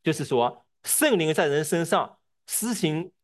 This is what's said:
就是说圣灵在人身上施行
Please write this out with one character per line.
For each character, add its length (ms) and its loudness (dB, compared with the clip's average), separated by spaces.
就 100 0
是 120 -4
说 400 0
圣 340 2
灵 160 0
在 140 2
人 140 0
身 220 0
上 340 -2
施 260 -4
行 400 -2